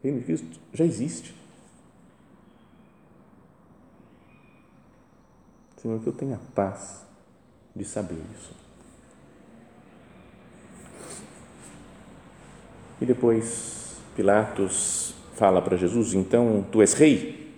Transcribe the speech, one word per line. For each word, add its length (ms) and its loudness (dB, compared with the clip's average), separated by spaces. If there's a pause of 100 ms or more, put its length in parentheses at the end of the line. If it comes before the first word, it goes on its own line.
O 40 -20
reino 160 -2
de 40 -10
Cristo 340 -6 (140)
já 120 0
existe. 500 -4 (4000)
Senhor, 240 -4
que 60 -6
eu 80 -4
tenha 260 -8 (140)
paz 500 -6 (720)
de 80 -10
saber 320 -8 (180)
isso. 200 -20 (4000)
E 20 -2
depois 920 -2 (180)
Pilatos 1000 0 (200)
fala 260 6
pra 160 0
Jesus, 380 0
"Então, 580 4
tu 80 6
és 140 8
rei?" 500 4 (140)